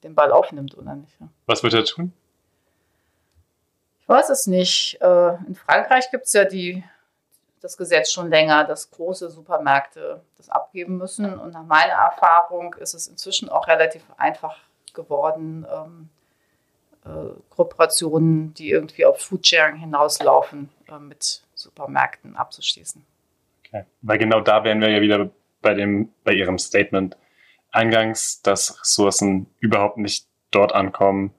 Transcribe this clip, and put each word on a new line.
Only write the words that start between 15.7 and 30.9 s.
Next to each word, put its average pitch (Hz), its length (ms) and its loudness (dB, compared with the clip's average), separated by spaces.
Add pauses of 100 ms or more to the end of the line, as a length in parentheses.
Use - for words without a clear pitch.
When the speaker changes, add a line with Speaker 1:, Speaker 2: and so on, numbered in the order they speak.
Speaker 1:
ähm, 160 360 -16 (960)
äh, 156 280 -14 (160)
Kooperationen, 160 1040 0
die 151 160 -12
irgendwie 156 360 0
auf 139 140 4
Foodsharing 160 560 0
hinauslaufen, 147 960 0 (180)
äh, 151 120 -20
mit - 440 -12 (120)
Supermärkten - 840 -6
abzuschließen. - 680 -10 (640)
Speaker 2:
Okay. 101 180 -14 (160)
Weil 107 180 0
genau 110 200 4
da 107 240 2
wären 107 160 0
wir 110 100 2
ja 107 120 4
wieder 104 280 2 (320)
bei 107 120 2
dem, 101 400 -2 (100)
bei 104 100 0
Ihrem 92 260 -2
Statement 98 580 -2 (540)
eingangs, 113 680 0
dass - 400 -2
Ressourcen 98 680 0 (120)
überhaupt 104 380 0
nicht 101 300 -6 (240)
dort 104 220 4
ankommen 98 640 0